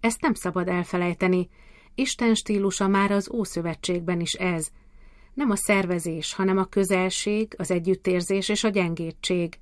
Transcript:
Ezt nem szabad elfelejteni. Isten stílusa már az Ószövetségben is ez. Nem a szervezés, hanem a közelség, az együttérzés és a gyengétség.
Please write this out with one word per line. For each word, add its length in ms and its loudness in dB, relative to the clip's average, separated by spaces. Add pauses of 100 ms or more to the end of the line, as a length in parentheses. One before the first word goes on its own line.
Ezt 200 0
nem 140 2
szabad 340 -2
elfelejteni. 800 0 (460)
Isten 400 2
stílusa 540 0
már 220 4
az 220 0
Ószövetségben 880 -2
is 120 -2
ez. 360 -2 (680)
Nem 160 0
a 60 4
szervezés, 800 0
hanem 240 2
a 60 2
közelség, 920 0
az 120 -4
együttérzés 800 0
és 160 0
a 40 4
gyengétség. 920 -2